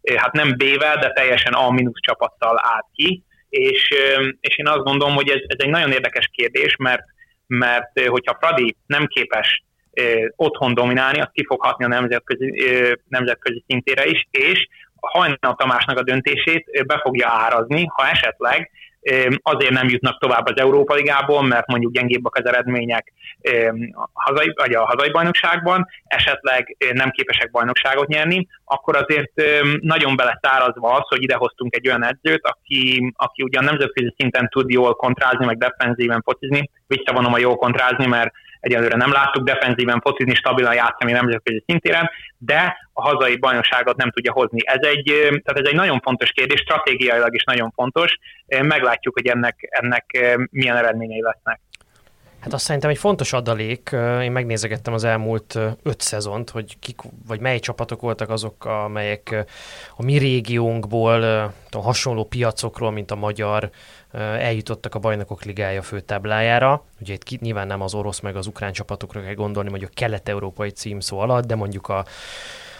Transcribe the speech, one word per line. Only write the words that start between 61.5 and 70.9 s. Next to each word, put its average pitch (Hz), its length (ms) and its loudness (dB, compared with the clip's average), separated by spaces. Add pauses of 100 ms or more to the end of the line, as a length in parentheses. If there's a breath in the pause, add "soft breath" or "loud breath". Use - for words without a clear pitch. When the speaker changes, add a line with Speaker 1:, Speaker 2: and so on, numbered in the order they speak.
Speaker 2:
tudom, 104 180 -8
hasonló 117 380 -2
piacokról, 117 680 -4
mint 107 200 -8
a 104 60 -8
magyar, 104 540 -4 (420 loud breath)
ö, - 60 -12
eljutottak 110 760 -6
a 113 40 -8
Bajnokok 104 460 -6
Ligája 98 380 -6
főtáblájára. 110 1040 -2 (160)
Ugye 98 120 -12
itt 95 100 -12
ki-, 127 180 -12
nyilván 104 260 -6
nem 98 140 -6
az 95 140 -6
orosz 104 260 -8
meg 98 160 -8
az 95 100 -10
ukrán 101 260 -10
csapatokra 101 500 -12
kell 95 120 -12
gondolni, 104 360 -6
mondjuk 98 240 -12
kelet-európai 101 760 -6
címszó 98 480 -10